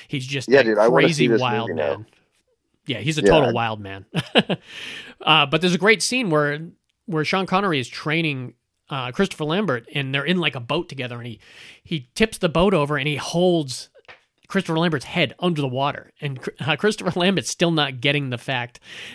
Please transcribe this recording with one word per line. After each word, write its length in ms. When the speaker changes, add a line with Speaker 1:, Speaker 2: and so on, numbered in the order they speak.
Speaker 1:
He's 180
just 220
Speaker 2:
Yeah, 100
Speaker 1:
that 60
Speaker 2:
dude, 140
I 100
wanna 200
Speaker 1:
crazy 160
Speaker 2:
see 40
this 140
Speaker 1:
wild 260
Speaker 2:
movie 140
now. 160
Speaker 1:
man. 80
Yeah, 120
he's 200
a 40
Speaker 2:
Yeah. 80
Speaker 1:
total 220
wild 260
man. 280
<laughs> 220
Uh, 260
but 140
there's 140
a 40
great 240
scene 280
where, 280
where 180
Sean 220
Connery 320
is 100
training, 640
uh, 240
Christopher 320
Lambert, 500
and 200
they're 100
in, 140
like, 180
a 40
boat 280
together, 300
and 80
he, 140
he 300
tips 240
the 100
boat 240
over 240
and 100
he 100
holds 720
Christopher 300
Lambert's 260
head 340
under 220
the 80
water, 420
and 200
Chr-, 180
uh, 180
Christopher 440
Lambert's 300
still 200
not 300
getting 300
the 80
fact 420